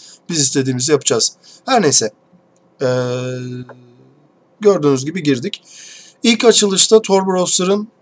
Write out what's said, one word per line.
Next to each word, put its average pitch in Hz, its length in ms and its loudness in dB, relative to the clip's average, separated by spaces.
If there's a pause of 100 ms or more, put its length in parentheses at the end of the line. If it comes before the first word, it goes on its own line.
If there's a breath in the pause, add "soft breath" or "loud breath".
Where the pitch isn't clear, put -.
(280 loud breath)
biz 170 120 -4
istediğimizi 131 520 -2
yapacağız. 127 440 0 (300 soft breath)
Her 247 160 2
neyse. 131 280 0 (720)
Ee, 139 40 -2 (1700)
gördüğünüz 147 440 2
gibi 165 180 -8
girdik. 143 420 -4 (580 loud breath)
İlk 233 220 0
açılışta 208 580 4
Tor 190 240 0
Browser'ın, 190 640 0 (140)